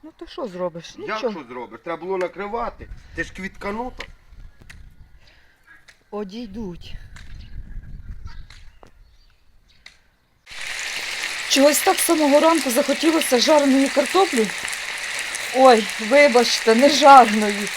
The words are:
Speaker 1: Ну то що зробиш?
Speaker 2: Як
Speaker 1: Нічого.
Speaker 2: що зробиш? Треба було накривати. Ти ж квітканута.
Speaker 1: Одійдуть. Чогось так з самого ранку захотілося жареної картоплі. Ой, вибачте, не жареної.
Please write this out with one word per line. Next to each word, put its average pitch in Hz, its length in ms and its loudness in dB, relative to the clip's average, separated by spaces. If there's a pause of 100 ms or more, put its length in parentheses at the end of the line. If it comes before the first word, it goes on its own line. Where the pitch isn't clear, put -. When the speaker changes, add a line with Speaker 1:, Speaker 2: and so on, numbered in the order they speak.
Speaker 1:
Ну 311 140 -20
то 330 100 -18
що 285 200 -12
зробиш? 175 500 -10
Speaker 2:
Як - 20 -20
Speaker 1:
Нічого. 220 340 -6
Speaker 2:
що 160 100 -12
зробиш? 160 400 -16
Треба 165 220 -10
було 190 120 -4
накривати. 202 720 -8 (260)
Ти 165 80 -8
ж - 100 -12
квітканута. 202 720 -12 (2000)
Speaker 1:
Одійдуть. 208 840 -12 (4000)
Чогось 285 320 4
так 370 160 0
з - 80 -2
самого 302 340 4
ранку 320 300 2
захотілося 277 680 0
жареної 277 500 4
картоплі. 285 580 0 (1080)
Ой, 247 320 6 (120)
вибачте, 233 760 4
не 269 140 6
жареної. 220 880 6